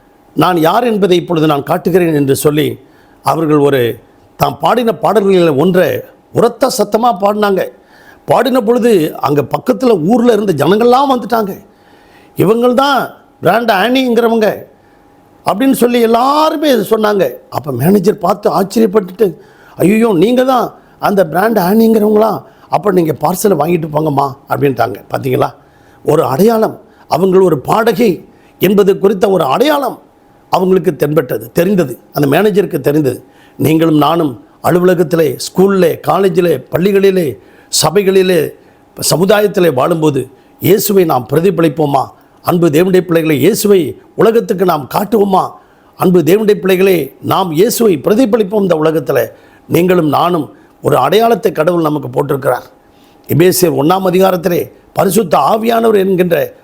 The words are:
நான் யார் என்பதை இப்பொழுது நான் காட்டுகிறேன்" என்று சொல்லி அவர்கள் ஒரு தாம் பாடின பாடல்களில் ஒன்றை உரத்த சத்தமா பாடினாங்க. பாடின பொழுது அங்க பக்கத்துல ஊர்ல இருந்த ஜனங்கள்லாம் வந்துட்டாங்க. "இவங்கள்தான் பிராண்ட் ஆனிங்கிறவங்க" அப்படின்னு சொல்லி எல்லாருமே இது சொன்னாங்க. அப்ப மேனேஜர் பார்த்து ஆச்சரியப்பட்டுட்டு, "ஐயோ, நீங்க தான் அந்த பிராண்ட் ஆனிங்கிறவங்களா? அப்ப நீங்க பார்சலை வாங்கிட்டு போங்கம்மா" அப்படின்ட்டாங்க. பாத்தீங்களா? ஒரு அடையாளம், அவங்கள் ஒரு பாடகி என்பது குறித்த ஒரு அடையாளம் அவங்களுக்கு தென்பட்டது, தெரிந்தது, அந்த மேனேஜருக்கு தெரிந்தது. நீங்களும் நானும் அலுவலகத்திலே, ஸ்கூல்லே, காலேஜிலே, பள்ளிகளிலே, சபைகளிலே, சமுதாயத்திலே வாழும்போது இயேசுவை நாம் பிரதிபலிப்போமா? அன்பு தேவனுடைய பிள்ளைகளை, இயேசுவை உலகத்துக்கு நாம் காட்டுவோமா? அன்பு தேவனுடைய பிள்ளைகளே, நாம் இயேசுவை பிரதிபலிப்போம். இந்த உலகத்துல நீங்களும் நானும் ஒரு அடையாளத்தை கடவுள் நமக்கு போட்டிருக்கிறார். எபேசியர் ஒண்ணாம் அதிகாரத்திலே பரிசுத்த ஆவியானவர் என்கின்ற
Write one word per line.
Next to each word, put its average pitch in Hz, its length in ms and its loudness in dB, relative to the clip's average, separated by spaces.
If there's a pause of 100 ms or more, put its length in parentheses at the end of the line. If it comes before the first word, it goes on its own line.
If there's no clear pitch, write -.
(340)
நான் 175 220 0
யார் 170 280 0
என்பதை 202 320 0
இப்பொழுது 160 300 0
நான் 143 160 0
காட்டுகிறேன்" 170 520 0
என்று 139 220 0
சொல்லி 143 420 -2 (440)
அவர்கள் 151 360 0
ஒரு 127 400 0 (380)
தாம் 143 220 -2
பாடின 226 340 0
பாடல்களில் 180 640 2
ஒன்றை 156 460 0 (320)
உரத்த 240 460 0
சத்தமா 208 420 0
பாடினாங்க. 202 480 0 (560)
பாடின 240 360 0
பொழுது 214 560 0
அங்க 143 260 -2
பக்கத்துல 202 640 -2
ஊர்ல 233 280 2
இருந்த 196 320 0
ஜனங்கள்லாம் 240 520 2
வந்துட்டாங்க. 220 480 -6 (720)
"இவங்கள்தான் 233 760 0 (300)
பிராண்ட் 220 300 0
ஆனிங்கிறவங்க" 226 920 0 (840)
அப்படின்னு 240 260 0
சொல்லி 240 280 2
எல்லாருமே 294 720 0
இது 226 100 2
சொன்னாங்க. 208 500 0 (180)
அப்ப 139 220 -6
மேனேஜர் 175 460 2
பார்த்து 190 320 -2
ஆச்சரியப்பட்டுட்டு, 196 840 -2 (400)
"ஐயோ, 214 360 2
நீங்க 233 320 2
தான் 254 300 -2 (240)
அந்த 190 280 0
பிராண்ட் 202 320 -2
ஆனிங்கிறவங்களா? 214 840 2 (260)
அப்ப 151 240 -2
நீங்க 165 200 0
பார்சலை 185 400 -2
வாங்கிட்டு 160 420 -2
போங்கம்மா" 143 400 -2 (140)
அப்படின்ட்டாங்க. 127 480 -2 (200)
பாத்தீங்களா? 127 340 -2 (540)
ஒரு 151 200 0
அடையாளம், 190 560 0 (300)
அவங்கள் 185 320 2
ஒரு 165 160 2
பாடகி 214 680 0 (340)
என்பது 190 400 2
குறித்த 196 320 0
ஒரு 175 140 0
அடையாளம் 226 580 -2 (480)
அவங்களுக்கு 180 460 0
தென்பட்டது, 143 560 -4
தெரிந்தது, 170 460 -2 (140)
அந்த 147 260 0
மேனேஜருக்கு 190 420 0
தெரிந்தது. 143 440 -2 (320)
நீங்களும் 160 400 2
நானும் 147 480 0 (180)
அலுவலகத்திலே, 165 720 0
ஸ்கூல்லே, 185 720 0
காலேஜிலே, 170 640 0
பள்ளிகளிலே, 185 680 0 (440)
சபைகளிலே, 180 680 2 (480)
சமுதாயத்திலே 185 760 0
வாழும்போது 151 540 -2 (320)
இயேசுவை 190 440 2
நாம் 135 280 -2
பிரதிபலிப்போமா? 156 760 0 (360)
அன்பு 170 260 0
தேவனுடைய 180 320 2
பிள்ளைகளை, 160 380 -2
இயேசுவை 185 600 0 (180)
உலகத்துக்கு 196 480 0
நாம் 156 300 -2
காட்டுவோமா? 190 560 0 (460)
அன்பு 175 260 2
தேவனுடைய 202 320 2
பிள்ளைகளே, 185 680 0
நாம் 175 300 -2
இயேசுவை 196 460 0
பிரதிபலிப்போம். 214 640 0
இந்த 185 160 0
உலகத்துல 151 520 -2 (400)
நீங்களும் 175 400 2
நானும் 147 440 -2 (300)
ஒரு 139 140 0
அடையாளத்தை 190 560 0
கடவுள் 165 300 0
நமக்கு 151 260 -4
போட்டிருக்கிறார். 135 540 -4 (680)
எபேசியர் 156 540 2
ஒண்ணாம் 180 220 0
அதிகாரத்திலே 180 680 0 (200)
பரிசுத்த 180 460 0
ஆவியானவர் 226 580 0
என்கின்ற 180 680 0